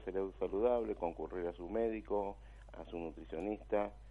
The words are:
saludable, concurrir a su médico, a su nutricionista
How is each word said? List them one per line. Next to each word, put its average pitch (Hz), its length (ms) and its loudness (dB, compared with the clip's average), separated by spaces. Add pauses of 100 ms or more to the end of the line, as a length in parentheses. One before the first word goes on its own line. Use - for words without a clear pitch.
(400)
saludable, 107 560 4
concurrir 85 520 -2
a 85 60 -2
su 87 160 -6
médico, 104 680 2 (400)
a 82 80 -8
su 87 140 -6
nutricionista 85 920 0 (200)